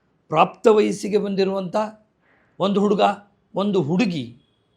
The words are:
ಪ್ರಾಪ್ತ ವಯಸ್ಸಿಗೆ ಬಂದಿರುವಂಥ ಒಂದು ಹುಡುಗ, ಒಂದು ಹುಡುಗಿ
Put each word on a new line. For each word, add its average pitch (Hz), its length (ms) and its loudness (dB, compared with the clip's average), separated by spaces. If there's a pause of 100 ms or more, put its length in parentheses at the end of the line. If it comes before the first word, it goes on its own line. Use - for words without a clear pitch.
(280)
ಪ್ರಾಪ್ತ 170 380 0
ವಯಸ್ಸಿಗೆ 208 520 2
ಬಂದಿರುವಂಥ 190 580 -2 (840)
ಒಂದು 196 220 0
ಹುಡುಗ, 202 200 2 (540)
ಒಂದು 196 280 0
ಹುಡುಗಿ 156 540 -2 (400)